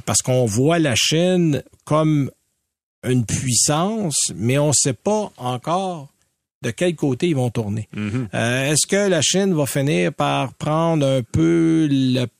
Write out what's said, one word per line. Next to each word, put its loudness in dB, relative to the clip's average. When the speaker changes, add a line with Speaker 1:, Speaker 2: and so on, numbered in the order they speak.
Speaker 1:
parce 0
qu'on 2
voit 2
la 2
Chine 2
comme 2
une 0
puissance, -2
mais 0
on 2
sait 0
pas -2
encore -4
de -4
quel 0
côté 0
ils 0
vont 0
tourner. -4
Speaker 2:
Mm-hmm. -4
Speaker 1:
Euh, 0
est-ce 0
que 2
la 2
Chine 2
va 0
finir 0
par -2
prendre 0
un 2
peu 2
le 2